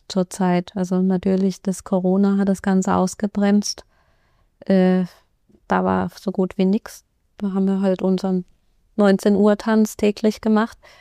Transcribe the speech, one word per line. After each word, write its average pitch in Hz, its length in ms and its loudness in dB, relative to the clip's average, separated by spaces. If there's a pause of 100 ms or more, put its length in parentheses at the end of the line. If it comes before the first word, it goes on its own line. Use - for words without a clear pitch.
zurzeit. 180 680 -2
Also 185 280 -2
natürlich, 190 600 0
das - 220 -6
Corona 196 540 0
hat 202 100 0
das 190 140 -2
Ganze 190 320 0
ausgebremst. 202 920 -2 (760)
Äh, 185 440 2 (640)
da 185 160 0
war 185 340 -2
so 190 140 -6
gut 185 260 -4
wie 190 60 2
nix. - 400 -2 (320)
Da 196 160 -6
haben 196 140 0
wir 196 140 0
halt 190 220 0
unseren 185 420 -2 (520)
neunzehn 202 400 2
Uhr 208 200 4
Tanz 220 400 0
täglich 214 440 -2
gemacht 220 380 0 (220)